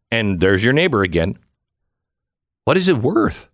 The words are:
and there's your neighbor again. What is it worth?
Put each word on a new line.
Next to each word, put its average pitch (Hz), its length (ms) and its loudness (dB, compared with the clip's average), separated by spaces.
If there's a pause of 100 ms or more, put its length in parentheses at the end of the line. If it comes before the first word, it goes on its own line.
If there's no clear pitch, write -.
and 104 300 -2
there's 95 220 2
your 123 120 2
neighbor 151 280 0
again. 85 360 -2 (1300)
What 147 120 2
is 185 120 0
it 151 100 2
worth? 170 560 -2